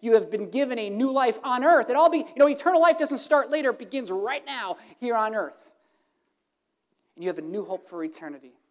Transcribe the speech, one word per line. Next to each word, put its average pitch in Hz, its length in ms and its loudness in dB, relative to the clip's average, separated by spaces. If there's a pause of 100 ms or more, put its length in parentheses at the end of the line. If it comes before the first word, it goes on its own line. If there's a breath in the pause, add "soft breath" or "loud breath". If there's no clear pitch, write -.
You 226 140 2
have 214 160 2
been 208 180 -4
given 254 300 -2
a 214 100 -8
new 233 220 -2
life 254 320 0
on 254 220 -2
earth. 302 260 4
It 247 60 0
all 330 120 6
be, 330 100 2
you - 180 -8
know, 285 120 6
eternal 330 320 2
life 330 160 6
doesn't 285 220 -4
start 277 320 0
later. 285 200 0
It 254 80 -6
begins 233 320 -8
right 220 360 -6
now 240 320 -8 (200 loud breath)
here 233 180 -2
on 220 180 0
earth. - 400 -8 (1400)
And 165 80 -16
you 185 40 -4
have 160 100 -6
a 156 40 -10
new 185 220 -8
hope 180 240 -10
for 170 140 -10
eternity. 147 540 -14 (140)